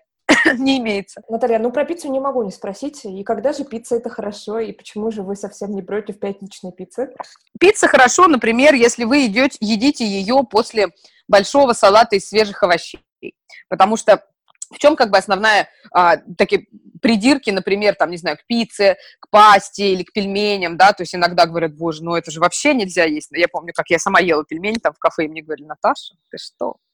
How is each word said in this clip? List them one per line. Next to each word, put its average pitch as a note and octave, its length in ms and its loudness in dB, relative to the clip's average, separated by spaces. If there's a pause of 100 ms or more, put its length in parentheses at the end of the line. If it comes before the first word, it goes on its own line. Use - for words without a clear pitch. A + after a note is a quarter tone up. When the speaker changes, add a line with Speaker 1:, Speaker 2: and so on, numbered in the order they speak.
(280)
Speaker 1:
<coughs> D4+ 300 2
не C4+ 220 0
имеется. A3 500 -6
Speaker 2:
Наталья, A3+ 300 -2
ну A#3+ 120 -4
про C#4+ 140 -4
пиццу D#4 260 -10
не C4+ 80 -4
могу C4+ 240 -4
не F#3+ 80 -10
спросить, G#3+ 540 -12
и G3 180 -12
когда G#3 300 -4
же C#4+ 100 -8
пицца A#3 320 -8
это A#3 140 -6
хорошо, G#3 500 -10
и G#3+ 120 -8
почему G#3+ 400 -10
же G#3+ 100 -10
вы G3 140 -8
совсем G3+ 400 -12
не G3 80 -8
против G3+ 360 -10
пятничной G3 520 -12
пиццы? B3 420 -12 (460)
Speaker 1:
Пицца F4 280 4
хорошо, C4 400 4
например, B3+ 460 2
если A#3+ 300 2
вы C4 240 2
идете, A#3+ 320 0
едите A3+ 460 -2
ее G3+ 380 0
после G#3+ 440 -2 (400)
большого A#3+ 460 4
салата G#3+ 420 4
из F#3+ 120 -4
свежих G3+ 360 -2
овощей, - 400 -2 (680)
потому F#3+ 280 2
что - 260 2 (480)
в - 60 -20
чем D4 180 4
как A#3+ 160 0
бы G3 60 6
основная, G3+ 500 0 (240)
а, E3+ 240 4 (220)
такие G3+ 280 0 (360)
придирки, A#3 480 2
например, G3 460 -2
там, D#3+ 160 -2
не F3+ 60 -10
знаю, D#3+ 200 -6
к - 100 -20
пицце, G#3 480 0 (240)
к - 100 -20
пасте G3+ 600 4
или F#3 120 -2
к - 100 -20
пельменям, G3 640 -4
да, G3 160 6
то F3+ 100 -10
есть - 120 -12
иногда F3 300 2
говорят: E3 300 -4
«Боже, D#3+ 280 -6
ну E3+ 120 -4
это E3 160 -6
же D#3 80 -12
вообще F3 340 0
нельзя F#3 300 -2
есть». D3+ 280 -4
Я E3+ 180 2
помню, E3+ 260 -14
как - 140 -6
я E3 100 0
сама F#3+ 220 0
ела D#3+ 240 0
пельмени G3 320 -8
там D#3 160 -4
в - 60 -20
кафе, E3 260 -2
и - 20 -4
мне D#3 140 -14
говорили: D3+ 260 -14
«Наташа, - 480 -4 (140)
ты - 80 -18
что, - 380 -10 (180)